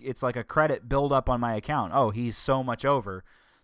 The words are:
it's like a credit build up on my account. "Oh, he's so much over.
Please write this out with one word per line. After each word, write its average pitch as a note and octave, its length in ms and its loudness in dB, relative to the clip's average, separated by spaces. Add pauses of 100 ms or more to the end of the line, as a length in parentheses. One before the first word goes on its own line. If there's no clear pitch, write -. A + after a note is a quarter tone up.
it's B2+ 220 -8
like B2 140 0
a A2+ 80 -6
credit D3+ 420 0
build C#3 240 2
up C3+ 160 2
on B2 140 2
my A#2 140 0
account. G#2+ 380 -2
"Oh, A#2+ 180 4
he's A2+ 260 -4
so C3+ 260 0
much B2 220 -4
over. A2+ 400 0 (380)